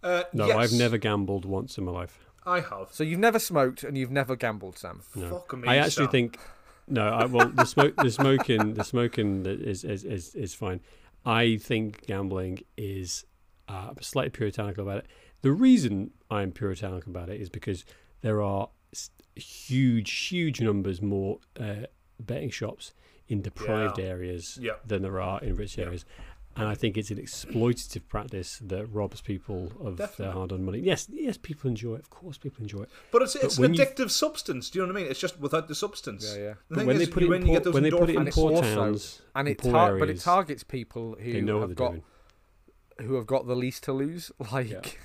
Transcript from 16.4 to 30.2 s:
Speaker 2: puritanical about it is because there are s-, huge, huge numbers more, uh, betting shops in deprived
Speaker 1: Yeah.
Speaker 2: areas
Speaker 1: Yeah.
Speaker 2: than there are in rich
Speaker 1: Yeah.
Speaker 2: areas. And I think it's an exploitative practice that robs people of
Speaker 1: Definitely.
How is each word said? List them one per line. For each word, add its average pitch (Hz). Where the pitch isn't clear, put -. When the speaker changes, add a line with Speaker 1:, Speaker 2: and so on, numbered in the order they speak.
Speaker 2:
puritanical 92
about 90
it 104
is 95
because -
there 107
are 98
s-, -
huge, 127
huge 170
numbers 98
more, 98
uh, 107
betting 123
shops -
in 104
deprived 107
Speaker 1:
Yeah. 95
Speaker 2:
areas 90
Speaker 1:
Yeah. 113
Speaker 2:
than 104
there 95
are 92
in 90
rich 104
Speaker 1:
Yeah. -
Speaker 2:
areas. 87
And 107
I 107
think 104
it's 107
an 101
exploitative -
practice 104
that 98
robs 104
people 92
of 101
Speaker 1:
Definitely. 98